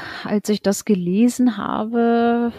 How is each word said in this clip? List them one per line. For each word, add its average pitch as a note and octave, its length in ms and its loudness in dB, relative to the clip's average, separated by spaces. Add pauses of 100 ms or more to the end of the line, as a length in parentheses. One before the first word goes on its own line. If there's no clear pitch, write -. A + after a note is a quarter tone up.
(240)
als G#3 260 -2
ich G#3 120 0
das - 240 -2
gelesen G#3+ 720 2
habe A#3 1000 0